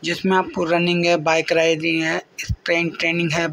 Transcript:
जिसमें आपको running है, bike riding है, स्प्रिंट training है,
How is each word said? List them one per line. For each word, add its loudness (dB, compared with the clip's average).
जिसमें 0
आपको -2
running 2
है, 4
bike 2
riding 2
है, -2
स्प्रिंट -2
training -2
है, -2